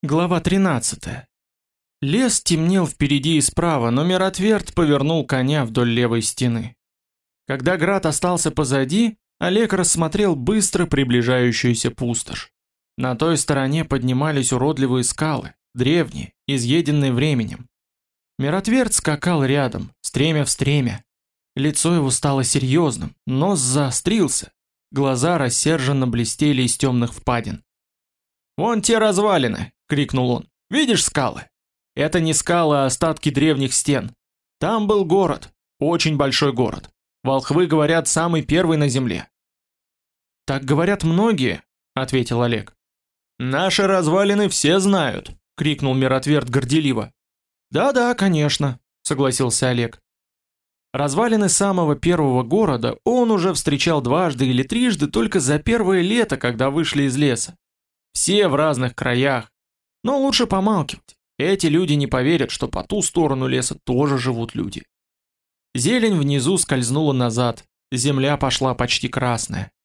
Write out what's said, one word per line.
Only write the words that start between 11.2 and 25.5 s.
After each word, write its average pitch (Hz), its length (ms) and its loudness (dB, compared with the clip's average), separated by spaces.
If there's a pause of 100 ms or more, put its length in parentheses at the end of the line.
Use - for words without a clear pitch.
пустошь. - 580 -6 (480)
На 127 160 -2
той 156 240 0
стороне 143 460 0
поднимались 135 680 0
уродливые 131 520 0
скалы, - 500 -4 (180)
древние, 127 600 -2 (160)
изъеденные 139 640 0
временем. 123 560 -2 (720)
Миротверд 196 540 0
скакал 151 500 0
рядом, 131 560 -2
стремя 151 440 0
в - 60 -4
стремя. 131 540 -2 (500)
Лицо 151 400 0
его 143 160 2
стало 135 320 0
серьезным, 131 720 0 (140)
нос 151 320 0
заострился, 143 880 0 (400)
глаза 135 480 0
рассерженно 135 680 0